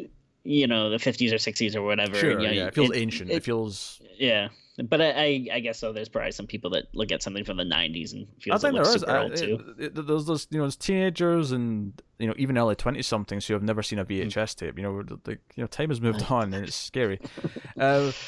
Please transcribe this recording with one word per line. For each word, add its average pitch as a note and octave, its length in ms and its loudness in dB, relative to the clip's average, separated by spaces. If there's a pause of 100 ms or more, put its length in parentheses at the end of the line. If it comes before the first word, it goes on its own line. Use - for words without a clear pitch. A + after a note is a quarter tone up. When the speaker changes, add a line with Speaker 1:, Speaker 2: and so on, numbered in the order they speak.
(440)
Speaker 1:
you D3 220 4
know, A2 240 2
the A2 80 0
fifties A#2 340 2
or A2+ 60 2
sixties G#2+ 380 0
or G#2 60 -2
whatever, G#2 340 0
Speaker 2:
Sure, G2+ 140 4 (100)
Speaker 1:
you G#2+ 80 2
know, G#2+ 40 0
Speaker 2:
yeah, F#2+ 140 0
it G2 80 -4
feels C3+ 160 6
Speaker 1:
it, B2 60 0
Speaker 2:
ancient. A2+ 340 -2
It E3+ 60 0
Speaker 1:
it E3 80 -4
Speaker 2:
feels A2 560 -4 (180)
Speaker 1:
Yeah. A2 300 2 (400)
But D#3+ 140 4
I, D#3 80 4
I, C#3+ 420 2
I B2 80 -2
guess, A#2 200 -4
though, A2+ 120 -4
there's G#2+ 160 -6
probably G#2 240 -4
some G2 140 -10
people F#2 240 -4
that F2+ 140 0 (100)
look G#2 180 -2
at E2 100 -2
something G2+ 220 -4
from F#2+ 140 -6
the F2+ 60 0
nineties E2 500 -2
and G#2 120 -10
Speaker 2:
I - 160 -20
Speaker 1:
feels - 220 0
it - 40 4
Speaker 2:
think C#4 60 2
there G#3+ 80 4
Speaker 1:
looks A#3 120 6
Speaker 2:
is. - 80 2
Speaker 1:
super A#2 100 0
Speaker 2:
I, C3 100 4
Speaker 1:
old, - 100 -2
Speaker 2:
it, D3+ 40 -4
Speaker 1:
too. A2+ 420 -4
Speaker 2:
it, D3 280 -6
there's D3+ 180 2
those, D#3 260 0
you D3+ 80 -2
know, D3+ 60 2
there's C#3 120 -2
teenagers E3+ 760 2
and, A2+ 400 0 (260)
you A2+ 80 0
know, A2 120 2
even C3+ 180 2
early A2+ 180 6
twenty-somethings G#2+ 720 -2
who A2 60 0
have G#2 100 2
never G#2+ 200 0
seen G#2 160 -2
a F#2+ 60 0
Speaker 1:
Mm. - 40 -10
Speaker 2:
V F#2+ 140 0
H G2+ 160 -4
S A2 160 -2
tape. - 240 -8
You F#2 40 -4
know, G2 200 -4
the, - 220 -12
the, - 80 -8
you - 300 -10
know, A#2+ 40 -4
time D#3 240 -4
has B2 100 -2
moved A2+ 260 0
Speaker 1:
<laughs> - 40 -2
Speaker 2:
on A2 240 2
and G2 120 -4
it's - 80 -8
scary. G#2 460 -2 (300)
Speaker 1:
<laughs> - 280 -14
Speaker 2:
Uh, C#3 340 4 (160)